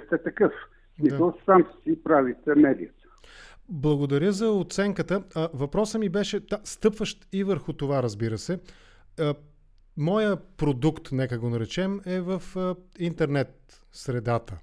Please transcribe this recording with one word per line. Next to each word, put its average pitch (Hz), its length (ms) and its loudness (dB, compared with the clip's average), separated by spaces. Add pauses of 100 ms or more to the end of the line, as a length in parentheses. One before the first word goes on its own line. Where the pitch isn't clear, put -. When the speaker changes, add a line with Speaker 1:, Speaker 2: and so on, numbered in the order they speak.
Speaker 1:
сте 170 120 -2
такъв. - 340 0 (500)
И 147 60 6
Speaker 2:
Да. 139 100 6
Speaker 1:
то 170 160 4 (120)
сам 185 180 10 (180)
си 160 220 -2
правите 139 500 2
медията. 135 400 6 (760)
Speaker 2:
Благодаря 143 640 0
за 220 180 -2
оценката. 190 720 -2 (120)
А, 160 200 -2
въпросът 190 460 -2
ми 214 80 -2
беше, 202 320 -4
да, 208 240 -6
стъпващ - 680 -2
и 196 120 -2
върху 175 280 -2
това, 139 300 -2
разбира 110 360 -4
се. 180 220 -6 (600)
А, 147 140 0 (600)
моя 196 400 0 (200)
продукт, 143 560 -2
нека 127 260 -2
го 117 100 -4
наречем, 180 580 -4
е 185 140 -4
в, 185 220 -6 (140)
а, 185 180 -4 (240)
интернет 156 560 -2 (380)
средата, 117 720 -4